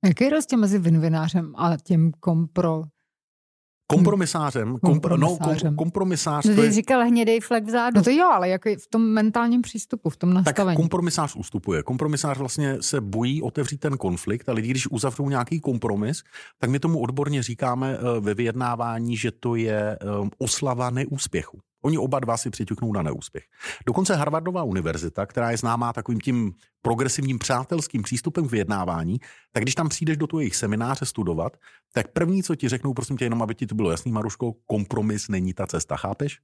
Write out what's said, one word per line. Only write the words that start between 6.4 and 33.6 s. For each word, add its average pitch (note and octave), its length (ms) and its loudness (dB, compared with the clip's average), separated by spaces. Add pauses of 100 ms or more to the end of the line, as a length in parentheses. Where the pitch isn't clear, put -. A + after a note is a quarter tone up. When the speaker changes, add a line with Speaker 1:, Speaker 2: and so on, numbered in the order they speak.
Speaker 3:
No, G#3+ 100 6
Speaker 2:
to G3+ 60 8
Speaker 3:
ty A3+ 60 8
Speaker 2:
je A3 60 4
Speaker 3:
jsi - 40 2
říkal A#3+ 320 4
hnědej A#3 320 4
flek A3 240 0
vzadu. A#3 320 2
Speaker 1:
No G3+ 60 8
to A#3 80 6
jo, E4+ 220 6
ale F#3 160 4
jako F#3 220 0 (140)
v - 60 -20
tom A3+ 160 2
mentálním A3+ 560 4
přístupu, - 480 -4
v - 60 -12
tom F3 180 2
Speaker 2:
Tak F3+ 120 4
Speaker 1:
nastavení. F3 300 2
Speaker 2:
kompromisář E3 600 0
ustupuje. F2+ 460 -4
Kompromisář C#3 560 -2
vlastně C3+ 440 -2
se - 180 -2
bojí A#2 420 -2
otevřít C3+ 380 -4
ten C#3+ 160 -2
konflikt G2 520 -4
a C3 40 -2
lidi, A2+ 160 -2
když C3 220 -2
uzavřou C3+ 380 -2
nějaký C#3 320 -2
kompromis, A#2 640 -2 (360)
tak A#2 120 -2
my C#3 100 0
tomu D#3+ 200 0
odborně C3+ 420 -2
říkáme, B2+ 560 -4
eh, A#2+ 220 -2
ve G#2 140 0
vyjednávání, A#2 840 -4
že A2 140 -4
to A#2+ 240 -4
je, G#2+ 480 -2
eh, F#2+ 40 -8 (320)
oslava B2+ 520 -2
neúspěchu. B2+ 680 -6 (260)
Oni D#3 120 2
oba C3+ 220 0
dva A#2 160 -2
si B2 140 -6
přiťuknou A2 420 -4
na G2+ 100 -2
neúspěch. - 420 -8 (420)
Dokonce F#3 300 2
Harvardova D#3+ 460 -2
univerzita, F2+ 640 -2
která A#2 240 -2
je A#2 60 -2
známá A#2+ 360 -2
takovým A#2 280 -4
tím A#2 320 -2 (300)
progresivním C3 560 0
přátelským C3 640 -2
přístupem D3 460 -2
k - 20 -4
vyjednávání, F#2 680 -2 (340)
tak A2 100 -2
když B2+ 120 -2
tam D#3+ 140 0
přijdeš D#3 280 -2
do D3+ 100 -2
toho D#3+ 140 -4
jejich A2+ 160 -2
semináře A2+ 500 -2
studovat, F2 500 -4 (360)
tak A#2 200 -2
první, F3+ 300 2
co F3 140 -2
ti C3+ 120 -2
řeknou, B2+ 260 -2
prosím B2+ 220 -6
tě, B2 80 -2
jenom A#2 180 0
aby A2+ 120 -4
ti - 120 -6